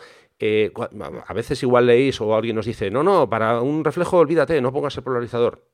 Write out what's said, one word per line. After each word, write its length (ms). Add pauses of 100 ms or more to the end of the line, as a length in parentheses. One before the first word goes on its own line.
(380)
eh, 360
cua-, 160 (380)
a 60
veces 300
igual 240
leéis 340
o 140
alguien 200
nos 100
dice, 260
"No, 120
no, 260
para 320
un 220
reflejo 340
olvídate, 440
no 100
pongas 260
el 60
polarizador". 720